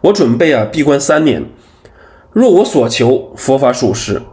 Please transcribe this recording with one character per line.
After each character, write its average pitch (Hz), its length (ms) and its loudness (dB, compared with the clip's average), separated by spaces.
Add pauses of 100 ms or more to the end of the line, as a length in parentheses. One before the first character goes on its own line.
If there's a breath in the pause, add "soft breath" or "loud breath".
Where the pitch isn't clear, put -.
我 185 100 2
准 143 260 0
备 160 140 2
啊 120 180 0
闭 156 140 -4
关 143 160 2
三 151 240 0
年， 117 180 0 (920 soft breath)
若 233 180 4
我 185 140 4
所 117 240 0
求 - 480 -2
佛 131 200 -2
法 131 140 2
属 123 220 -2
实 104 280 -6 (120)